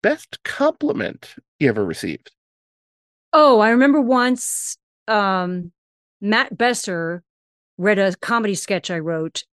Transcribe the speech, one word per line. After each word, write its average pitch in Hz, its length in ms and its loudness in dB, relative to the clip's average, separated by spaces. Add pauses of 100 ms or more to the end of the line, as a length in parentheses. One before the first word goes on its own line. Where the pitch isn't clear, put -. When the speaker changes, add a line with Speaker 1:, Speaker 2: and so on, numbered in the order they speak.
Speaker 1:
best - 420 -4
compliment - 880 -4 (240)
you 143 100 2
ever 104 160 0
received? 82 460 -8 (1040)
Speaker 2:
Oh, 285 260 8
I 214 80 4
remember 277 320 4
once, 247 800 -2 (300)
um, 185 640 -2 (500)
Matt 214 340 -2
Besser 175 680 -4 (540)
read 196 220 2
a 196 180 0
comedy 220 380 -2
sketch - 360 -6
I 170 100 -4
wrote 160 440 -6 (120)